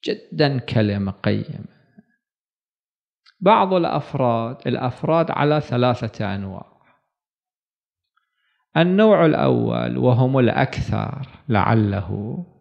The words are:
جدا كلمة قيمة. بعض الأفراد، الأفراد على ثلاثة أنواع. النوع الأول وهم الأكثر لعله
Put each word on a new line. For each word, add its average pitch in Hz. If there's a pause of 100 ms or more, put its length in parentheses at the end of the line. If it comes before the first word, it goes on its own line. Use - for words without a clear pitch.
جدا 143
كلمة 101
قيمة. - (1600)
بعض 190
الأفراد، 131 (100)
الأفراد 139
على 147
ثلاثة 117
أنواع. 95 (2000)
النوع 185
الأول 120
وهم 127
الأكثر 127 (200)
لعله 104 (160)